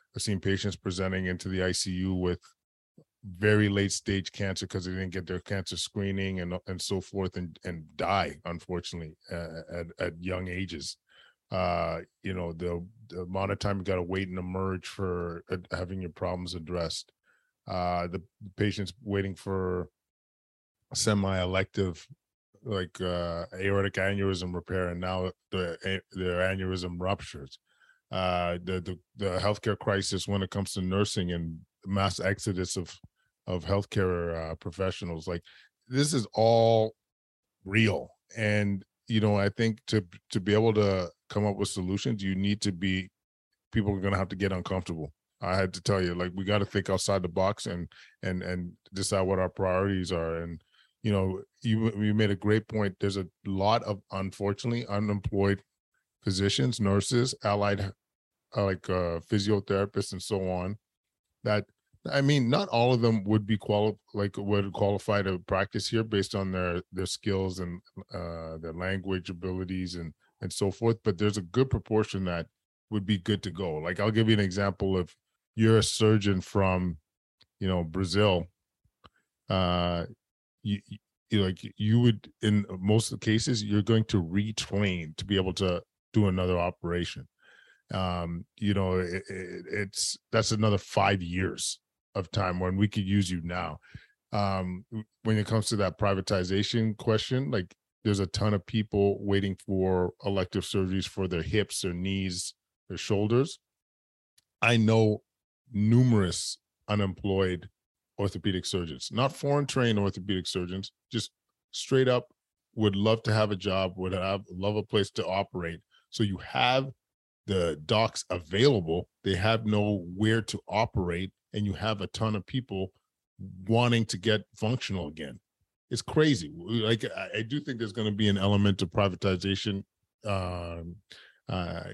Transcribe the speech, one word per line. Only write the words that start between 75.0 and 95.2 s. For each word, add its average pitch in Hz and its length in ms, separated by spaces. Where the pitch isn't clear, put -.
you're 110 240
a 101 40
surgeon 101 580
from, 92 560
you 98 80
know, 90 160
Brazil, 90 640
uh, 87 560
you, 101 180
you, 107 120
like, 92 160
you 110 240
would, 117 400
in 104 240
most 107 340
of 98 80
the - 40
cases, 113 380
you're 104 200
going 110 240
to 98 160
retrain 95 960
to - 80
be 98 100
able 92 180
to 90 280
do 104 140
another 90 300
operation. 87 720
Um, 90 540
you 101 160
know, 92 260
it, 92 300
it, 90 420
it's, - 460
that's 113 200
another 107 260
five 98 420
years 87 600
of 92 160
time 92 280
when 92 180
we 104 120
could 104 160
use 98 260
you 90 140
now. 87 340
Um, 95 580
w-, 107 140